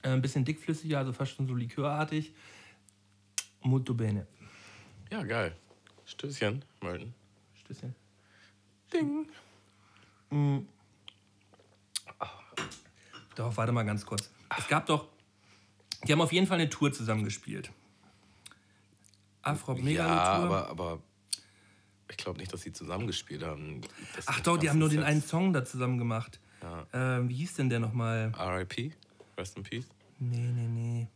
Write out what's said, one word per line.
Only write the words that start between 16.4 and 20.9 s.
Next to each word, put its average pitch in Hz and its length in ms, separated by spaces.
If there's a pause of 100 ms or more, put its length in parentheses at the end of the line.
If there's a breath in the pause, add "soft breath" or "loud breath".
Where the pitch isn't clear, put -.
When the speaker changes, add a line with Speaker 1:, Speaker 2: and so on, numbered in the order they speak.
Speaker 1:
Fall 180 120
eine 160 100
Tour 143 240
zusammengespielt. 104 800 (1700 loud breath)
Afrop 135 400
Megalo 151 260
Speaker 2:
Ja, 90 280
Speaker 1:
Tour. 87 80
Speaker 2:
aber, 95 240
aber 82 340 (1080 loud breath)